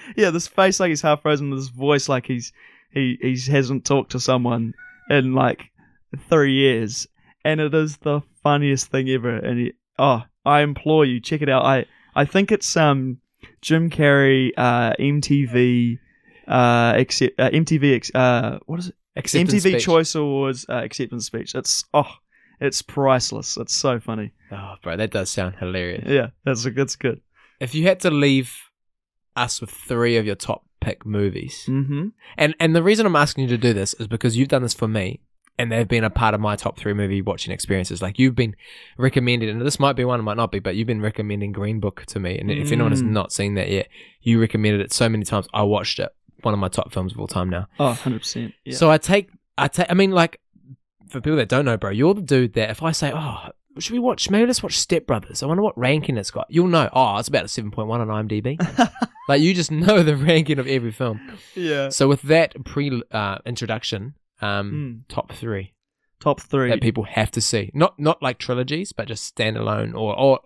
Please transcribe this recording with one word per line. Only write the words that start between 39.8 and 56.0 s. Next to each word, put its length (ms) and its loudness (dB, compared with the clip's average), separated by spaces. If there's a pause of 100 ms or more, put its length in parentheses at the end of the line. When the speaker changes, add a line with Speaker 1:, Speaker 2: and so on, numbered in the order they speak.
Speaker 2:
be 120 0
one, 140 0
it 40 -4
might 140 -4
not 160 0
be, 60 -2
but 180 -4
you've 100 -2
been 140 -2
recommending 500 -4
Green 300 -4
Book 260 -4
to 120 -8
me. 200 -4
And 100 -4
if 220 -2
anyone 200 2
has 120 2
Speaker 1:
Mm. 60 0
Speaker 2:
not 240 -2
seen 220 -2
that 140 -2
yet, 200 -2 (320)
you 180 4
recommended 400 2
it 140 -4
so 160 2
many 160 -2
times. 280 -4
I 100 0
watched 360 0
it. 100 -4 (340)
One 100 0
of 80 -2
my 80 -2
top 240 -6
films 180 -4
of 80 -12
all 80 -8
time 220 -4
now. 180 -4 (100)
Speaker 1:
Oh, 140 0
hundred 280 -4
percent. 340 -10 (100)
Yeah. 120 -12
Speaker 2:
So 140 4
I 80 8
take, 320 0 (280)
I 100 2
take, 240 -2
I 20 2
mean, 180 4
like, 280 2 (720)
for 100 -8
people 160 0
that 140 2
don't 160 2
know, 100 2
bro, 140 -4
you're 240 4
the 80 -6
dude 320 2
that 160 0
if 120 -10
I 120 -2
say, 200 -4
"Oh, 360 -10 (300)
should 120 -8
we 80 -2
watch, 300 -2
maybe 160 4
let's 180 0
watch 160 -4
Step 260 0
Brothers. 380 -4
I 40 -4
wonder 160 0
what 140 -2
ranking 380 0